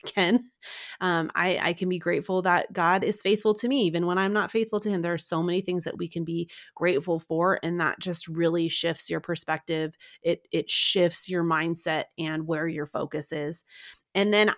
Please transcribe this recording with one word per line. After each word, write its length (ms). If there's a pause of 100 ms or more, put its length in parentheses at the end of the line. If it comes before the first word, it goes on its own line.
again. 460 (540)
Um, 320
I, 260
I 140
can 160
be 80
grateful 420
that 320
God 320
is 160
faithful 360
to 120
me, 140
even 240
when 100
I'm 160
not 180
faithful 300
to 80
him. 140
There 100
are 60
so 240
many 180
things 240
that 140
we 100
can 160
be 240 (260)
grateful 460
for, 420
and 180
that 180
just 300
really 420
shifts 400
your 100
perspective. 760 (280)
It, 280
it 200
shifts 580
your 160
mindset 600 (140)
and 280
where 200
your 200
focus 440
is. 320 (520)
And 180
then 260